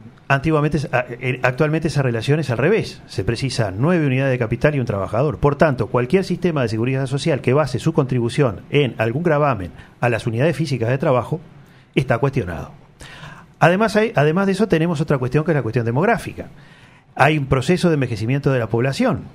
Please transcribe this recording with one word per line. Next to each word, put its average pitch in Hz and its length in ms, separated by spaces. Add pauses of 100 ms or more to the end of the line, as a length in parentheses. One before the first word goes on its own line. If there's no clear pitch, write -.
(260)
antiguamente, 147 540 (100)
a-, 127 180
eh, 127 360
actualmente 151 420
esa 139 160
relación 127 380
es 139 100
al 113 80
revés. 170 480
Se - 160
precisan 113 560
nueve 160 260
unidades 135 280
de 123 60
capital 120 360
y 139 60
un 120 60
trabajador. 104 520
Por 143 160
tanto, 143 320
cualquier 127 380
sistema 170 380
de 117 60
seguridad 127 380
social 139 340
que 120 120
base 127 260
su 160 140
contribución 127 800
en 135 280
algún 117 240
gravamen 143 480 (300)
a 123 80
las 113 180
unidades 127 300
físicas 127 320
de 131 100
trabajo 131 420 (540)
está 127 240
cuestionado. 90 540 (840)
Además, 196 380
hay, 220 200
además 156 280
de 196 80
eso, 196 160
tenemos 165 320
otra 151 160
cuestión 127 260
que 165 100
es - 20
la 139 80
cuestión 110 240
demográfica. 160 640 (680)
Hay 151 240
un 139 80
proceso 143 420
de 165 60
envejecimiento 131 580
de 131 60
la 113 80
población, 135 560 (120)